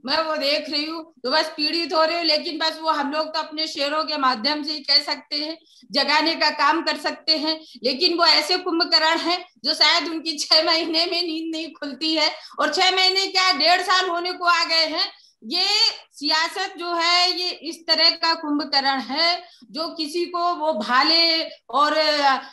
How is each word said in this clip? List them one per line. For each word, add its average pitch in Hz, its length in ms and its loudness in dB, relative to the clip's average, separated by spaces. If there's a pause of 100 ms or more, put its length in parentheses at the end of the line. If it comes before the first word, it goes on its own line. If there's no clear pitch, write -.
मैं 285 120 -2
वो 320 180 0
देख 277 340 -2
रही 294 160 -2
हूँ 320 280 -10 (100)
तो 254 80 -4
बस 320 260 2
पीड़ित 320 360 -2
हो 320 100 4
रही 330 120 2
हूँ, 339 80 -2
लेकिन 311 360 -2
बस 311 220 -2
वो 320 80 0
हम 285 220 0
लोग 311 220 -4
तो 320 60 -2
अपने 311 280 -6
शेरों 302 360 -2
के 311 140 -4
माध्यम 269 460 0
से 302 100 -8
ही 294 60 -10
कह 285 240 0
सकते 294 320 -8
हैं, 311 220 -6 (340)
जगाने 294 440 2
का 302 140 2
काम 302 320 2
कर 302 140 -2
सकते 311 420 -2
हैं। 311 240 -2 (220)
लेकिन 320 340 2
वो 339 80 4
ऐसे 311 320 2
कुंभकर्ण 330 600 2
हैं 359 280 -2 (180)
जो 302 100 -2
शायद 320 340 2
उनकी 320 300 -6
छह 311 260 -2
महीने 320 420 0
में 349 180 -2
नींद 320 320 -6
नहीं 320 180 -8
खुलती 294 420 -4
है, 311 160 2 (280)
और 302 140 0
छह 370 180 4
महीने 370 360 2
क्या 370 240 2
डेढ़ 339 300 4
साल 370 280 2
होने 349 220 -2
को 359 140 -6
आ 339 180 4
गए 330 220 2
हैं। 349 260 -2 (320)
ये 349 220 -2 (460)
सियासत 330 640 -2
जो 349 160 -4
है 349 380 2
ये 349 180 -4
इस - 380 -10
तरह 320 220 4
का 330 240 0
कुंभकर्ण 294 680 0
है 330 440 0 (280)
जो 320 160 -6
किसी 311 380 -4
को 349 300 -2
वो 302 180 0
भाले 320 720 2 (260)
और, 294 280 2
अ, 294 440 4 (120)